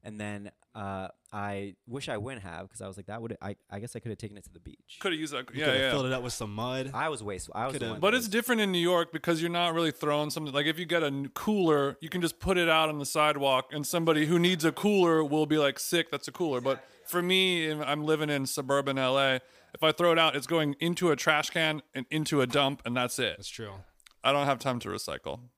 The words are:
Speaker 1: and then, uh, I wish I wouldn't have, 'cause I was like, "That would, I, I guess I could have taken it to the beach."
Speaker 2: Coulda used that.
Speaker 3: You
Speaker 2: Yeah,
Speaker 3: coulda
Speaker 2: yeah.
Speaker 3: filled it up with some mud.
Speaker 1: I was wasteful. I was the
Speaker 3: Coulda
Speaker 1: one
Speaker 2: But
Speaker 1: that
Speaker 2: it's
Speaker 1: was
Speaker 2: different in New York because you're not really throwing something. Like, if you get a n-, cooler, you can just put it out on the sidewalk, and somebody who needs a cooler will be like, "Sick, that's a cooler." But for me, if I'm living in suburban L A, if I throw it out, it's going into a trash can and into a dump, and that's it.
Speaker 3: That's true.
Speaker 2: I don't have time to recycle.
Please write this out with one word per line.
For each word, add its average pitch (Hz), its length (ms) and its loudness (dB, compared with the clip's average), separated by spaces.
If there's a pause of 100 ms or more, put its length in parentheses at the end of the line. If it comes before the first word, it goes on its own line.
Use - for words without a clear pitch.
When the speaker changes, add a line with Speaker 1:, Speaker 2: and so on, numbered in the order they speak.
Speaker 1:
and 107 160 -14
then, 104 320 -10 (220)
uh, 98 340 -8 (240)
I 101 440 -8 (120)
wish 131 220 -10
I 120 80 -4
wouldn't 113 260 -10
have, 87 260 -14
'cause - 120 -18
I 101 60 -10
was 95 100 -12
like, 95 100 -16
"That 104 140 -10
would, 113 200 -10
I, 101 140 -10 (140)
I 101 100 -10
guess 113 160 -12
I 117 40 -8
could 117 100 -12
have 104 80 -8
taken 101 200 -14
it 95 60 -20
to - 100 -20
the 92 60 -20
beach." - 420 -20
Speaker 2:
Coulda 185 160 -2
used 151 160 -6
that. 127 200 -6
Speaker 3:
You 127 80 -6
Speaker 2:
Yeah, 151 40 0
Speaker 3:
coulda 131 140 4
Speaker 2:
yeah. 131 120 2
Speaker 3:
filled 131 140 0
it 127 80 -2
up 127 100 -4
with 123 100 -6
some 104 200 -8
mud. 127 400 -6
Speaker 1:
I 139 160 -4
was 120 140 -8
wasteful. 98 340 -10
I 113 80 -2
was 135 80 -4
the 131 60 -6
Speaker 3:
Coulda 113 140 -6
Speaker 1:
one 110 80 -10
Speaker 2:
But 196 100 4
Speaker 1:
that 247 60 2
Speaker 2:
it's 240 80 -2
Speaker 1:
was 214 40 -6
Speaker 2:
different 226 320 0
in 196 120 2
New 180 60 0
York 170 340 2
because 160 280 0
you're 170 80 -2
not 175 240 0
really 165 180 2
throwing 147 380 0
something. 147 240 -6
Like, 143 120 0
if 156 140 0
you 180 60 -6
get 165 180 0
a 147 40 0
n-, 139 220 -4
cooler, 160 720 2
you 160 80 -12
can 180 120 -2
just 165 180 -2
put 185 180 2
it 170 120 4
out 160 200 6
on 151 100 -4
the 143 60 -6
sidewalk, 139 680 2
and 147 140 -4
somebody 160 400 4
who 170 120 4
needs 175 260 4
a 156 80 6
cooler 175 520 4
will 151 200 2
be 151 120 2
like, 139 220 2
"Sick, 170 320 -2
that's 143 160 -6
a 139 60 -10
cooler." 151 280 -2
But 131 240 -2 (200)
for 175 160 -2
me, 180 440 2
if 156 160 -2
I'm 147 240 -2
living 151 240 2
in 139 160 0
suburban 135 520 0
L 131 200 2
A, 135 220 4 (340)
if - 80 -6
I 160 120 6
throw 175 180 4
it 165 80 4
out, 160 180 4
it's 131 100 -6
going 156 340 0
into 170 300 0
a 143 60 4
trash 151 340 2
can 156 300 0 (120)
and 131 180 -6
into 151 300 2
a 131 60 4
dump, 139 380 2
and 120 100 -2
that's 123 220 -2
it. 110 200 -2
Speaker 3:
That's 95 120 -14
true. 107 220 -12 (540)
Speaker 2:
I 131 80 6
don't 143 120 4
have 139 140 2
time 123 200 -2
to 110 100 -8
recycle. 85 500 -8 (180)